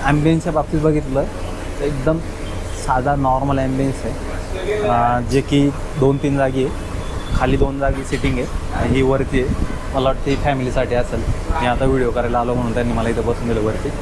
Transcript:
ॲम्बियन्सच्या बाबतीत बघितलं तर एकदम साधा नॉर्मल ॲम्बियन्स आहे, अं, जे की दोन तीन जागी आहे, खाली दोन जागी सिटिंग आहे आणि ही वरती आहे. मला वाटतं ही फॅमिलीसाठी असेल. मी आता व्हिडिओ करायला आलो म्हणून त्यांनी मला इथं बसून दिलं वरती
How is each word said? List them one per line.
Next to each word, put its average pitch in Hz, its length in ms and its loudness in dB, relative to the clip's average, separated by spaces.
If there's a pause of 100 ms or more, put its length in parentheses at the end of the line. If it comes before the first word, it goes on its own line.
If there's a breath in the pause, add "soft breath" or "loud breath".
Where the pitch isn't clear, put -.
ॲम्बियन्सच्या 160 480 2
बाबतीत 156 280 0
बघितलं 147 440 2 (560)
तर 139 40 -2
एकदम 147 340 0 (680)
साधा 135 300 2
नॉर्मल 135 420 2
ॲम्बियन्स 131 360 0 (100)
आहे, 110 100 -4 (720)
अं, 120 320 2 (100)
जे 135 100 4
की 143 300 2 (300)
दोन 135 160 4
तीन 139 200 0
जागी 131 280 0
आहे, 151 100 -2 (640)
खाली 131 200 2
दोन 139 220 2
जागी 135 260 0
सिटिंग 135 340 0
आहे - 360 -4
आणि 123 220 0
ही 135 60 4
वरती 131 400 2
आहे. 131 120 0 (400)
मला 135 140 2
वाटतं 131 220 0
ही 139 60 2
फॅमिलीसाठी 127 580 0
असेल. 120 280 0 (380)
मी 123 60 0
आता 123 180 2
व्हिडिओ 131 260 4
करायला 120 280 0
आलो 120 160 0
म्हणून 120 200 0
त्यांनी 120 180 2
मला 113 160 0
इथं 117 180 0
बसून 117 220 0
दिलं 110 120 0
वरती 107 280 0 (140)